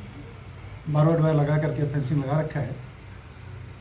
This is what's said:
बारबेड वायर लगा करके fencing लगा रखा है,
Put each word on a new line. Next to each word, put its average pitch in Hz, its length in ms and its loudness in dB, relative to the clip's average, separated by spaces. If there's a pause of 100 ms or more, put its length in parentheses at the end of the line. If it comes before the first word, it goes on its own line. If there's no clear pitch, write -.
(920)
बारबेड 151 280 6
वायर 156 160 6
लगा 147 220 4
करके 143 340 0
fencing 139 320 2
लगा 147 160 2
रखा 151 200 -2
है, - 160 -4 (1040)